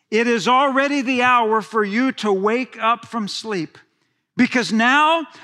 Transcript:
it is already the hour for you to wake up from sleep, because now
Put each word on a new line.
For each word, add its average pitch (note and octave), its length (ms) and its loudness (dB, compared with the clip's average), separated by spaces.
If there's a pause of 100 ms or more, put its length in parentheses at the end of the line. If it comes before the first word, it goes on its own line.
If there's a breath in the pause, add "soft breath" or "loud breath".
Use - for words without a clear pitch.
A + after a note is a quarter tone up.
(100)
it A#3 160 2
is A#3 200 0
already C#4 540 2
the B3 220 -2
hour A3+ 400 2
for A3 200 -2
you A#3 300 0
to G#3+ 180 -4
wake G#3 480 -2
up A3+ 280 -2
from A3+ 220 -6
sleep, F#3+ 500 -8 (580)
because A#3+ 340 0
now C#4+ 560 2 (180 loud breath)